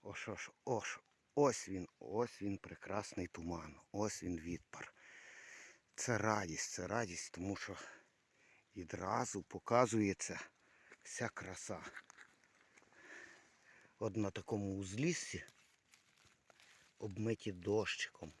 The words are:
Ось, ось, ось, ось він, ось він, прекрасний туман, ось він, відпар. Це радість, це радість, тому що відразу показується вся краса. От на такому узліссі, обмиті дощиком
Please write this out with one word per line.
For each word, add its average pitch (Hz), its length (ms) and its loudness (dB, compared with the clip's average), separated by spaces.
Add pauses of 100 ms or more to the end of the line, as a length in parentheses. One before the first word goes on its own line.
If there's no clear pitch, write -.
Ось, - 260 -8
ось, - 220 -6 (140)
ось, - 340 0 (360)
ось 143 340 6
він, 92 200 -2 (100)
ось 107 440 -2
він, 98 160 0
прекрасний 98 680 -4
туман, 82 500 -6 (160)
ось 104 300 0
він, 87 180 -2
відпар. - 540 -8 (1000)
Це 117 240 2
радість, 101 520 2
це 90 160 -4
радість, 95 460 0
тому 95 240 -2
що 98 200 -6 (1000)
відразу 95 680 0
показується 107 960 6 (640)
вся - 260 -4
краса. 90 560 -6 (2250)
От 104 180 2
на 101 140 4
такому 101 460 0
узліссі, 107 680 0 (1500)
обмиті 107 540 0
дощиком 92 880 0